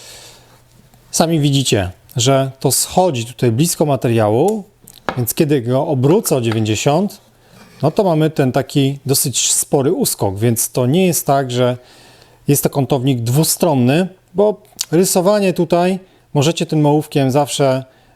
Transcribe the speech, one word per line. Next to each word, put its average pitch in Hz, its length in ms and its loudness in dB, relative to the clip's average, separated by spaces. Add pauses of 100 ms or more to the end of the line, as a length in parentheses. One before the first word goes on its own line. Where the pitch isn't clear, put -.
(1120)
sami 165 300 0
widzicie, 135 500 0 (260)
że 135 340 2 (100)
to 131 120 0
schodzi 139 540 0
tutaj 123 260 -2
blisko 160 340 0
materiału, 131 760 0 (520)
więc 120 180 -4
kiedy 147 280 0
go 127 240 -2
obrócę 147 500 0
o 127 40 0
dziewięćdziesiąt, 113 800 -2 (600)
no 147 80 2
to 202 140 2
mamy 156 260 2
ten 135 220 0
taki 139 540 0
dosyć - 460 -2
spory 147 400 0
uskok, 110 460 -2
więc 113 320 0
to 127 160 -2
nie 180 200 2
jest - 200 -2
tak, 139 240 0
że 123 260 0 (720)
jest 143 140 0
to 151 80 0
kątownik 131 500 -2
dwustronny, 143 880 0 (260)
bo 202 280 0 (280)
rysowanie 185 640 2
tutaj 180 460 0 (360)
możecie 160 320 0
tym 151 200 0
ołówkiem 147 440 0
zawsze, 135 540 0 (320)